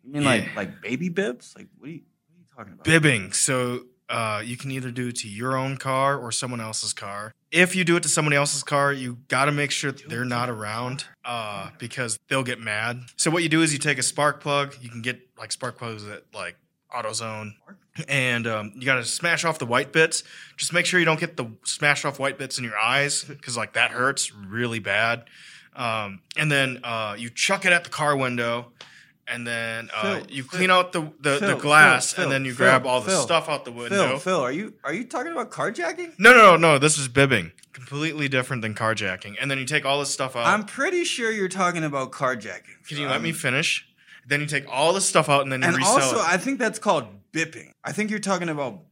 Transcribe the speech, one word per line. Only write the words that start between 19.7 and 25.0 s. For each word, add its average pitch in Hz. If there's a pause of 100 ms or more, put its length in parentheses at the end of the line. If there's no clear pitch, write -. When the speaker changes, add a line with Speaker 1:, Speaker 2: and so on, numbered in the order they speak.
Speaker 2:
bits. 165 (340)
Just -
make 170
sure 180
you 165
don't 160
get 165
the 123 (160)
smash 147
off 135
white 135
bits 135
in 127
your 110
eyes, 135 (160)
'cause, 120
like, 107
that 117
hurts 127
really 110
bad. 110 (500)